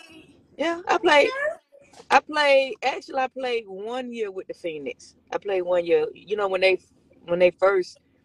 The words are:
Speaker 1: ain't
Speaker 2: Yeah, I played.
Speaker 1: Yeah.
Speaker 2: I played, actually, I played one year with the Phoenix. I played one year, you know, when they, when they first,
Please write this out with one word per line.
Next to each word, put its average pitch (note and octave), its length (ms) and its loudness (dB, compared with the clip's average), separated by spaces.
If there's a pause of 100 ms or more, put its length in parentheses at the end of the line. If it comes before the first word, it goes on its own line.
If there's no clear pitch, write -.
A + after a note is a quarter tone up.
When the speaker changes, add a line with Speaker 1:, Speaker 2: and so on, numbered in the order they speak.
(120)
Speaker 1:
ain't - 180 -20 (280)
Speaker 2:
Yeah, E4+ 300 -4
I F4 100 2
played. E4 300 6
Speaker 1:
Yeah. C#5+ 280 -6 (540)
Speaker 2:
I C#4+ 100 6
played, C#4 600 2
actually, C#4 380 -4
I C4 80 -2
played B3 380 -6
one A3+ 460 -10
year A3 180 -6
with F#3 180 -12
the E3+ 60 -10
Phoenix. D#3 640 -12 (160)
I - 60 -6
played F#3+ 240 -4
one F3 240 0
year, D#3+ 280 2
you F#3+ 220 -8
know, G3+ 120 -2
when F#3 120 -2
they, F#3+ 180 2 (480)
when F3 120 -2
they F3+ 120 6
first, F#3+ 480 0 (260)